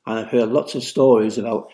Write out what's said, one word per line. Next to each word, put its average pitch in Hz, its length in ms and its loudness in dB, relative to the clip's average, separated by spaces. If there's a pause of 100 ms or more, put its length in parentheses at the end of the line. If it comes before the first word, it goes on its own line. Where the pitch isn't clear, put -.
and 113 140 -6
I've 110 120 -10
heard 117 180 2
lots 143 260 -2
of 127 80 -6
stories 113 540 2
about 110 360 -6